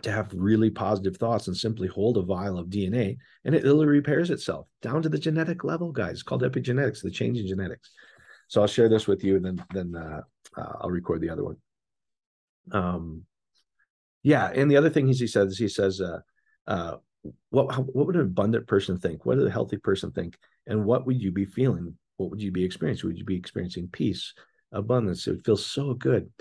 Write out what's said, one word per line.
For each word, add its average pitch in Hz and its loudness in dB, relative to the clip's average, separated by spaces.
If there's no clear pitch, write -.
to 98 -4
have 107 -4
really 107 4
positive 95 -2
thoughts 117 0
and 90 -4
simply 110 -2
hold 107 2
a 95 2
vial 92 -2
of 85 -8
D 98 -2
N 95 -2
A, 120 0
and - 0
it 160 2
literally 147 6
repairs 147 2
itself - -4
down 151 -2
to 160 0
the 156 -2
genetic 160 -2
level, 165 -4
guys. 95 -4
It's - -12
called 123 -2
epigenetics, 131 0
the 92 -4
change 120 -2
in 101 -4
genetics. 95 -6
So 107 2
I'll 104 6
share 113 6
this 110 4
with 98 2
you, 98 4
and 90 2
then, 92 -4
then, 87 -4
uh, 78 -10
uh, 80 -10
I'll - -6
record 85 -4
the 82 -4
other 82 -6
one. - -8
Um, 87 -4
yeah, 123 6
and 139 2
the 139 8
other 156 6
thing 143 2
is 131 4
he 120 0
says, 98 2
he 113 0
says, 98 0
uh, 87 -4
uh, 85 -4
"What, 131 2
how, 127 -2
what 131 0
would 180 0
an 170 2
abundant 107 0
person 95 2
think? 82 -4
What 127 2
would 127 4
a 95 0
healthy 110 -2
person 95 -2
think? - -8
And 107 -2
what 120 2
would 127 0
you 95 0
be 98 0
feeling? 95 -2
What 92 -4
would 101 -8
you 98 -4
be 92 0
experiencing? 104 -2
Would 85 -6
you 95 -12
be 95 -2
experiencing 90 -8
peace, - -4
abundance?" 107 -2
It 98 -4
would - -6
feel 104 4
so 139 -4
good. 131 0